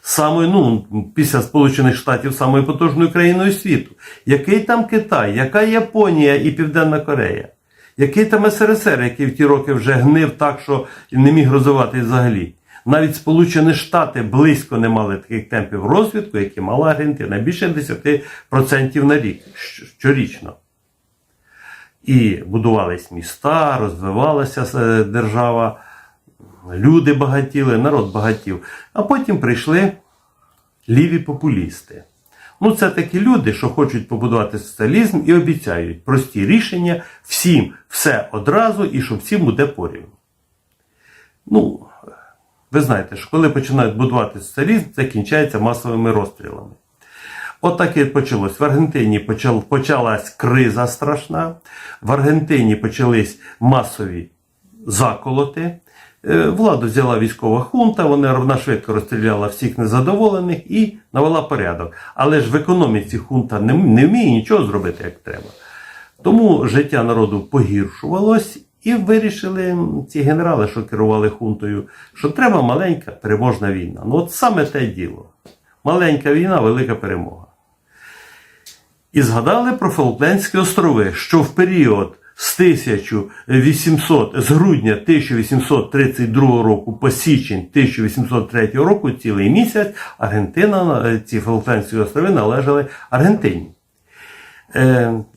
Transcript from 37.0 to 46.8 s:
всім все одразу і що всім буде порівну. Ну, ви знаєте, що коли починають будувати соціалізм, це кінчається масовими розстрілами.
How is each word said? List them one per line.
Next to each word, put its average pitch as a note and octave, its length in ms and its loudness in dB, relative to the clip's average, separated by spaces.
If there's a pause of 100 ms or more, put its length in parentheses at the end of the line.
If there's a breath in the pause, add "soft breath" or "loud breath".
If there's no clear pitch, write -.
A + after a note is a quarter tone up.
всім - 500 0 (160 loud breath)
все A#2+ 440 -2
одразу G3 520 0
і C3 180 -4
що A2 140 -6
всім F3+ 280 -2
буде A#2+ 220 2
порівну. F2+ 420 -10 (1400 soft breath)
Ну, - 400 0 (840 loud breath)
ви D3 80 2
знаєте, G#2+ 360 -2
що - 140 -18
коли D#3 200 2
починають C3 460 -2
будувати A#2+ 440 -2
соціалізм, E3+ 440 -2 (120)
це C3+ 80 -2
кінчається C3 540 -2
масовими A2+ 540 -2
розстрілами. - 580 -6 (920 loud breath)